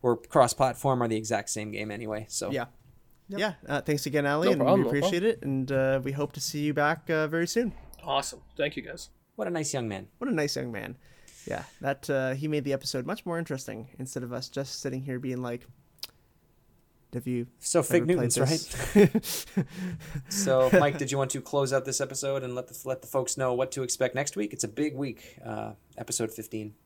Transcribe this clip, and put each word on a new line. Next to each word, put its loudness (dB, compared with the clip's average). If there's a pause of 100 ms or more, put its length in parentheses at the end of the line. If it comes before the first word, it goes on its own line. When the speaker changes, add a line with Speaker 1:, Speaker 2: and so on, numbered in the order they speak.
Speaker 1:
were 4
cross-platform 4
are 2
the 2
exact -2
same -6
game -6
anyway. -6
So -4
Speaker 2:
Yeah. -4 (640)
Speaker 3:
Yep. -6
Speaker 2:
Yeah, 0 (160)
uh, 0
thanks 0
again, 0
Ali, 2
Speaker 3:
No 6
Speaker 2:
and 2
Speaker 3:
problem, 6
Speaker 2:
we 6
Speaker 3:
no 2
Speaker 2:
appreciate 2
Speaker 3:
problem. 4
Speaker 2:
it, -4
and, -2
uh, 2
we -2
hope -2
to -8
see -4
you 0
back, 0
uh, 2
very 0
soon. 0 (300)
Speaker 3:
Awesome. -2 (160)
Thank -2
you, -6
guys. -14 (260)
Speaker 1:
What -4
a -2
nice -2
young -2
man. -6 (100)
Speaker 2:
What -6
a 0
nice 0
young -4
man. -8 (480)
Yeah, -6 (180)
that, -4
uh, 2
he -4
made 0
the 0
episode -4
much -6
more -2
interesting -6 (100)
instead -6
of -8
us -6
just -6
sitting -6
here -6
being -4
like, -6 (1500)
"Have -6
you -2 (120)
Speaker 1:
So 2
Speaker 2:
ever 2
Speaker 1:
Fig 4
Speaker 2:
played 4
Speaker 1:
Newtons, 2
Speaker 2:
this?" 0
Speaker 1:
right? 4 (360)
Speaker 2:
<laughs> -10
Speaker 1:
So, 4
Mike, 8
did -2
you 0
want 0
to -4
close 0
out 2
this -2
episode -2
and -6
let -6
the, -16
let -4
the -18
folks 0
know 2
what 0
to -4
expect 0
next -2
week? -2
It's -4
a -2
big -2
week, -8
uh, -6 (240)
episode -2
fifteen. -10 (120)